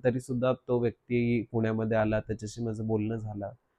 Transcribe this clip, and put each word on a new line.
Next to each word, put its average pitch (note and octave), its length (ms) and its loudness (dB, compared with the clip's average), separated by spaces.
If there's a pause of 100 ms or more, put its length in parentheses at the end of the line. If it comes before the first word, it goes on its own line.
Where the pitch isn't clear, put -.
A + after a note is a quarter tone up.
तरी B2+ 160 2
सुद्धा B2+ 340 0
तो B2 260 0
व्यक्ती A#2+ 720 0
पुण्यामध्ये A2 460 0
आला, G#2+ 220 2
त्याच्याशी A2 460 -6
माझं A2 220 -4
बोलणं A2 280 0
झालं G#2+ 360 -8 (280)